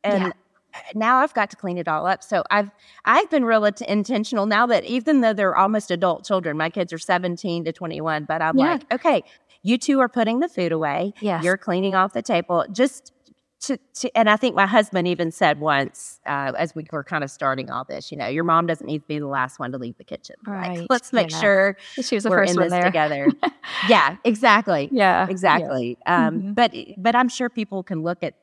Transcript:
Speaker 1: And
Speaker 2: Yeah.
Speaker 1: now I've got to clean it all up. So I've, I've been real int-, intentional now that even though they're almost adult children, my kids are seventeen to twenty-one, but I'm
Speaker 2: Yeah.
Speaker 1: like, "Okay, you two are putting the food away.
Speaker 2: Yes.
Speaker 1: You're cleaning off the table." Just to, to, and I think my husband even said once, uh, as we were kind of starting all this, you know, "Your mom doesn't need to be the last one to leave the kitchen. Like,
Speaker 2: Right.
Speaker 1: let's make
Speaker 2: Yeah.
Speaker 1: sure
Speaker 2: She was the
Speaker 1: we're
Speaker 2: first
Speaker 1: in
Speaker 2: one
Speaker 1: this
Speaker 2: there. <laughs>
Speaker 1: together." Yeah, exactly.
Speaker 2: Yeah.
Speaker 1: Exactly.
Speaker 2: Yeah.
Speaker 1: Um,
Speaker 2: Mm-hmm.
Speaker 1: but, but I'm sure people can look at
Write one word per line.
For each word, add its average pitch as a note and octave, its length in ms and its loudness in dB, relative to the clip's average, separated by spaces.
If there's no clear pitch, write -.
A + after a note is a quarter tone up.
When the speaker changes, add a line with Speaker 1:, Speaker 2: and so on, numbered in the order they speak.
Speaker 1:
And G3+ 200 0
Speaker 2:
Yeah. F#3 100 -4
Speaker 1:
now A3+ 240 2
I've D4 160 0
got G#3 160 -2
to - 60 -20
clean F3+ 200 -6
it E3+ 120 -6
all D#3 180 -2
up. F#3 180 -2
So F#3 260 -2
I've, G3+ 200 0
I've D#4 240 4
been C#4+ 160 2
real A3 220 2
int-, G#3 160 -2
intentional G#3+ 640 -2
now A3 200 4
that A#3 200 2
even B3+ 340 2
though A3 140 2
they're G3 220 0
almost G#3 340 2
adult F3 340 0
children, E3+ 320 -2
my D#3+ 140 -2
kids F3 240 -4
are D#3+ 40 -10
seventeen F3 680 -2
to E3 60 -4
twenty-one, D#3 520 -6
but D#3+ 160 -4
I'm D#3+ 160 0
Speaker 2:
Yeah. C#4+ 160 2
Speaker 1:
like, - 220 -6
"Okay, C4 300 0
you A#3 140 0
two C4+ 240 0
are B3 80 2
putting A#3 320 0
the E4+ 80 0
food E3+ 240 -2
away. D#3+ 480 -2
Speaker 2:
Yes. F3 240 -2
Speaker 1:
You're F#3 140 2
cleaning F#3+ 360 -2
off F#3+ 200 2
the A#3 80 -4
table." F3 500 0
Just B3 400 -2
to, C4 160 -4
to, - 240 -8
and A3 120 4
I G#3+ 60 4
think B3 200 -2
my G3 100 4
husband F#3+ 400 2
even F3 240 -2
said D3 300 0
once, C#3+ 680 -4
uh, C#3 320 -4
as D#3+ 160 -4
we D#3 160 -10
were C#3+ 140 -8
kind D#3 180 -6
of C3+ 80 -8
starting C3 400 -4
all C3 140 -8
this, - 260 -12
you D3+ 60 -12
know, B2 100 -6
"Your C#3+ 160 -2
mom E3+ 240 2
doesn't E3 200 -4
need D3 160 -6
to - 40 -20
be D3+ 120 -6
the D3 100 -8
last C3 320 -4
one B2+ 120 -6
to C3+ 60 -10
leave A#2+ 200 -12
the - 60 -20
kitchen. - 320 -16
Like, G3+ 100 -8
Speaker 2:
Right. F3+ 320 -8
Speaker 1:
let's B3 240 -2
make F#3+ 180 2
Speaker 2:
Yeah. D#3+ 100 -6
Speaker 1:
sure G3 360 4
Speaker 2:
She A#3+ 140 -2
was G3+ 80 -4
the A3+ 60 2
Speaker 1:
we're F3+ 80 4
Speaker 2:
first F#3+ 140 4
Speaker 1:
in F3 40 2
Speaker 2:
one F3+ 80 4
Speaker 1:
this E3+ 80 0
Speaker 2:
there. F3+ 100 2
<laughs> F3 40 2
Speaker 1:
together." D3+ 420 2
Yeah, D#3 360 6
exactly. G#3 680 2
Speaker 2:
Yeah. F#3+ 380 4
Speaker 1:
Exactly. D3 760 0
Speaker 2:
Yeah. E3+ 220 4
Speaker 1:
Um, D#3+ 120 -2
Speaker 2:
Mm-hmm. G3 140 -8
Speaker 1:
but, A#3 200 2
but A3 180 0
I'm B3 140 4
sure A#3+ 220 -4
people G3 320 -6
can E3 200 -6
look F3 200 -4
at D#3+ 200 -6